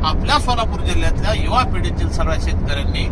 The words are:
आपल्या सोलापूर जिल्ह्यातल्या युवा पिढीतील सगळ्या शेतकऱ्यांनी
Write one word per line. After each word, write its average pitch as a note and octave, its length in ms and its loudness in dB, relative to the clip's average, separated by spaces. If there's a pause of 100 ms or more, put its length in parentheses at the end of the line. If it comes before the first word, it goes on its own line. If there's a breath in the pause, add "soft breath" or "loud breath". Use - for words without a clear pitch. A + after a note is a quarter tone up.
आपल्या - 340 2
सोलापूर A#3 420 -2
जिल्ह्यातल्या - 540 2
युवा B3 280 0
पिढीतील - 480 -2
सगळ्या E3 300 0
शेतकऱ्यांनी - 720 0